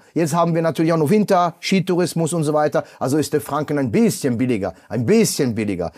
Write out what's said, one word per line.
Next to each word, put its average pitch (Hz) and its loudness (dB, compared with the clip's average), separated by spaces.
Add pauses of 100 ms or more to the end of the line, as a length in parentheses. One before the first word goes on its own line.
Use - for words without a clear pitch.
(160)
Jetzt 156 0
haben 170 2
wir 165 0
natürlich 160 0
auch 165 2
noch 151 2
Winter, 190 2
Skitourismus 170 0
und 165 0
so 151 0
weiter. 151 0 (140)
Also 135 0
ist - -2
der 151 0
Franken 147 -4
ein 135 -2
bisschen 143 0
billiger, 110 -2 (160)
ein 110 -2
bisschen 160 2
billiger. 98 -4